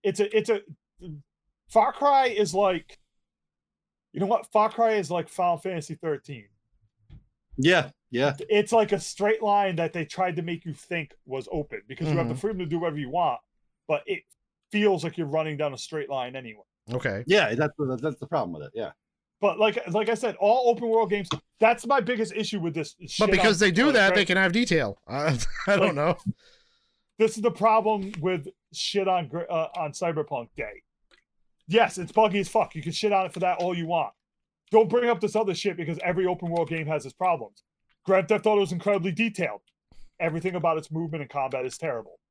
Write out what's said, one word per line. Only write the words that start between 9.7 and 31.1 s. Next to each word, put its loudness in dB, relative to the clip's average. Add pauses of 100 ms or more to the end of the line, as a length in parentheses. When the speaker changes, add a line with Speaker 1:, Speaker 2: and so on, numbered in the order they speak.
Speaker 1:
that -2
they -4
tried -4
to -6
make -8
you -8
think -8 (120)
was -8
open -6
because -6
you 2
have 0
the -4
Speaker 3:
Mm-hmm. -8
Speaker 1:
freedom -4
to -4
do -4
whatever -4
you -8
want, 0 (480)
but 0
it -6 (460)
feels 2
like -6
you're -2
running -2
down -2
a -12
straight -8
line -6
anyway. -14 (280)
Speaker 3:
Okay. -4
Speaker 2:
Yeah, 4
that's 0
the, -4
that's -6
the -12
problem -2
with -12
it. -16
Yeah. -8 (500)
Speaker 1:
But 2
like, 2 (100)
like 0
I 0
said, -4
all 4
open 0
world 2
games, -2 (320)
that's 4
my 4
biggest -2
issue -4
with -4
this -6
Speaker 3:
But -18
Speaker 1:
shit 2
Speaker 3:
because 4
Speaker 1:
on, 6
Speaker 3:
they 4
do 4
Speaker 1:
like, 4
Speaker 3:
that, 6
Speaker 1:
right? 4
Speaker 3:
they 4
can 2
have 2
detail. 0
<laughs> -20
I, 0 (300)
I 4
don't 4
Speaker 1:
Like, 0
Speaker 3:
know. 0 (1000)
Speaker 1:
this 2
is -8
the 2
problem 2 (100)
with -2 (240)
shit -2
on 0
gr-, -8
uh, -2
on -6
Cyberpunk -4
Day. -12 (840)